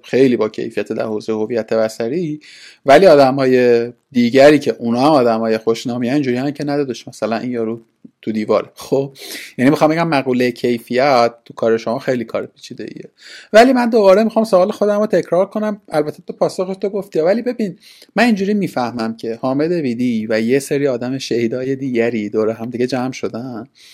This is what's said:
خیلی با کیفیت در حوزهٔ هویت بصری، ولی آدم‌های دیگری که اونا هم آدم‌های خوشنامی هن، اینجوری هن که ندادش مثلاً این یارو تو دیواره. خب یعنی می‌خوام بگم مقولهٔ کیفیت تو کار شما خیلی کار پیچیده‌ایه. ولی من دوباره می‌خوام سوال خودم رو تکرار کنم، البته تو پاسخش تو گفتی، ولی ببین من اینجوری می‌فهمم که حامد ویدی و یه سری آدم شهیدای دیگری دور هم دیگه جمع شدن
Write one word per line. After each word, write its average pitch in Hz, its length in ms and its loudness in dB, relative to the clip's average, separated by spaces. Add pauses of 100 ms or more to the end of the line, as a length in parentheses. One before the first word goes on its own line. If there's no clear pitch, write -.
خیلی 127 340 2
با 107 120 0
کیفیت 113 440 -8
در 117 120 -4
حوزهٔ 107 280 -6
هویت 110 400 -4
بصری، 127 680 -4 (460)
ولی 156 200 8
آدم‌های 127 840 4 (200)
دیگری 131 460 6
که 135 200 -2
اونا 120 220 -2
هم 151 120 4
آدم‌های 113 460 2
خوشنامی 120 500 -4
هن، 131 60 -2
اینجوری 127 220 -2
هن 139 140 -4
که 143 140 -8
ندادش 143 440 -6
مثلاً 110 300 -6
این 123 120 -8
یارو 113 300 -6 (420)
تو 113 100 -6
دیواره. 107 420 -2
خب 139 380 -4 (460)
یعنی 127 120 4
می‌خوام 156 200 2
بگم 165 180 0
مقولهٔ 127 420 0
کیفیت 120 840 0 (100)
تو - 100 -20
کار 113 220 0
شما 113 220 -6
خیلی 123 260 -4
کار 107 220 -8
پیچیده‌ایه. - 580 -16 (480)
ولی 247 200 8
من 240 180 0
دوباره 208 340 4
می‌خوام 226 200 0
سوال 196 260 2
خودم 208 300 -2
رو 214 60 0
تکرار 180 400 0
کنم، 214 420 -6
البته 151 380 -4
تو - 60 -14
پاسخش 185 440 -4
تو 202 120 -6
گفتی، 190 320 -4
ولی 196 220 0
ببین 226 360 -6 (380)
من 214 80 4
اینجوری 208 300 0
می‌فهمم 120 640 -4
که 113 260 -8
حامد 143 300 0
ویدی 123 540 -2
و 110 140 0
یه 120 180 2
سری 143 280 -2
آدم 127 320 -4
شهیدای 127 580 -4
دیگری 117 520 -2
دور 110 220 -2
هم 113 200 -8
دیگه 120 160 -2
جمع 127 260 -4
شدن 117 560 -10 (260)